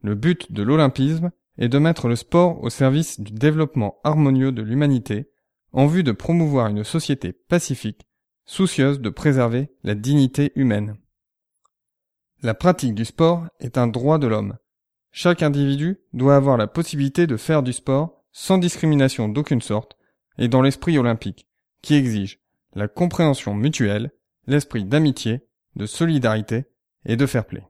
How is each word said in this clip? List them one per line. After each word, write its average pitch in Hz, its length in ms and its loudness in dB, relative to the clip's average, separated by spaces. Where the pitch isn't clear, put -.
Le 104 140 -4
but 160 360 -2
de 104 120 -6
l'olympisme 151 680 2
est 120 120 0
de 135 80 2
mettre 156 300 2
le 117 80 2
sport 170 480 0
au 113 60 -4
service 139 500 0
du 104 120 -12
développement 139 720 0
harmonieux 139 480 2
de 117 100 -6
l'humanité 123 680 -2
en 135 140 2
vue 170 180 2
de 127 80 0
promouvoir 143 560 0
une 104 160 -4
société 131 500 -4
pacifique, - 760 -4
soucieuse 143 540 0
de 113 100 -6
préserver 131 600 0
la 104 120 -2
dignité 139 600 0
humaine. 104 420 -2
La 113 120 -2
pratique 139 420 0
du 110 100 -2
sport 170 400 0
est 123 180 -6
un 123 100 4
droit 127 300 0
de 139 100 0
l'homme. 107 300 -2
Chaque 175 320 0
individu 143 560 0
doit 135 220 4
avoir 135 220 4
la 107 100 2
possibilité 143 600 -2
de 120 100 -2
faire 151 260 0
du 123 80 -2
sport 139 600 -4
sans - 260 0
discrimination 143 720 0
d'aucune 123 320 -2
sorte - 360 -6
et 120 100 0
dans 127 140 4
l'esprit 139 360 2
olympique, 117 500 -2
qui - 120 0
exige 113 460 0
la 101 140 -4
compréhension 156 680 0
mutuelle, 110 580 -2
l'esprit 131 360 -2
d'amitié, 131 640 0
de 104 100 -8
solidarité 120 800 -2
et 113 100 -2
de 135 120 2
fair 110 180 -2
play. - 240 -16